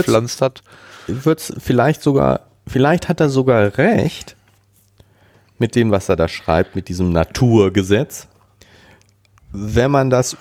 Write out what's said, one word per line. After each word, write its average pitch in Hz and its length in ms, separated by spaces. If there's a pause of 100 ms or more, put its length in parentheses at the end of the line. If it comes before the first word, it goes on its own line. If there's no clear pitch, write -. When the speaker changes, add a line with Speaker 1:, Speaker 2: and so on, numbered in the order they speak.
Speaker 1:
eingepflanzt 113 340
hat. 131 200 (440)
Speaker 2:
Ich 127 180
würd's - 340
vielleicht 127 440
sogar, 139 380 (260)
vielleicht 147 420
hat 170 120
er 156 100
sogar 127 480
recht - 580 (1200)
mit 117 160
dem, 117 160
was 98 180
er 92 80
da 82 120
schreibt, - 460
mit 95 140
diesem 90 240
Naturgesetz, 101 1120 (1300)
wenn 107 380
man 135 200
das 127 300